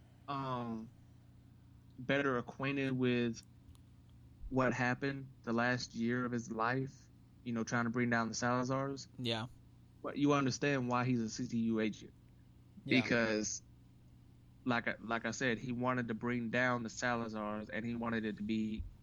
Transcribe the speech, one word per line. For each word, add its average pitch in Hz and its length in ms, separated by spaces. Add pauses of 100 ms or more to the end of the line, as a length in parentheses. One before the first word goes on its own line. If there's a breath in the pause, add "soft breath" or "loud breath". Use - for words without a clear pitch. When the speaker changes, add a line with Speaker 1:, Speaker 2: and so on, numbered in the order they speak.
(300)
Speaker 1:
um, 120 580 (1120)
better 139 400
acquainted 135 520
with 123 500 (1080)
what 127 240
happened 131 520 (200)
the 117 80
last 120 400
year 120 320
of 120 60
his 120 200
life, 127 400 (540)
you 120 80
know, 113 100
trying 117 220
to 117 40
bring 120 200
down 117 180
the 110 60
Salazars. 127 760 (120)
Speaker 2:
Yeah. 117 260 (560)
Speaker 1:
But - 160
you 143 160
understand 139 560
why 123 160
he's 123 160
a 110 80
C 123 180
T 120 100
U 113 220
agent. 110 320 (720)
Speaker 2:
Yeah. 127 160
Speaker 1:
Because, 110 640 (1040)
like 120 220
I, - 80 (100)
like 113 200
I 113 60
said, 117 280
he 127 120
wanted 123 380
to 113 40
bring 120 360
down 123 340
the 110 60
Salazars, 107 840
and 110 140
he 120 100
wanted 113 300
it 101 120
to 104 60
be 110 400 (200)